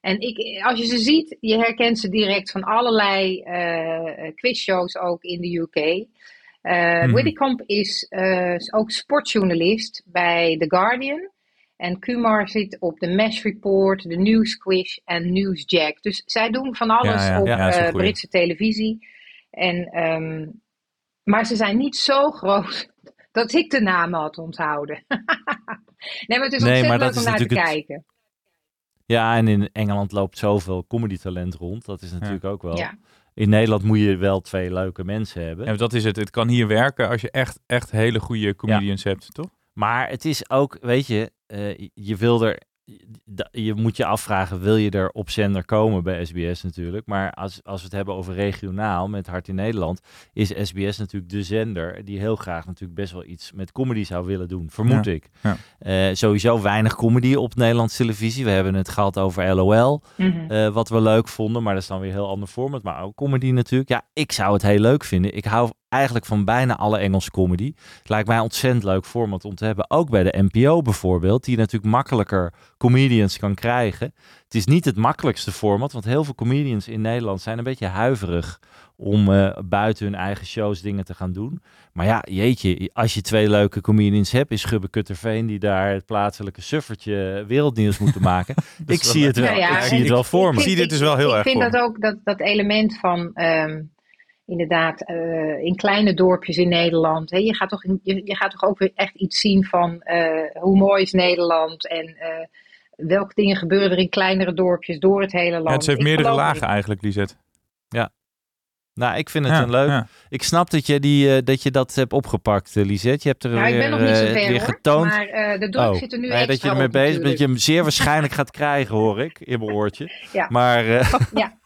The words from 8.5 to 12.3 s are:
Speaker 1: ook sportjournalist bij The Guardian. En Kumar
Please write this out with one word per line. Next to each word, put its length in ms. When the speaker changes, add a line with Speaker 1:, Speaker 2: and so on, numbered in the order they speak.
Speaker 1:
ook 200
sportjournalist 1160
bij 520
The 100
Guardian. 640
En 220
Kumar 500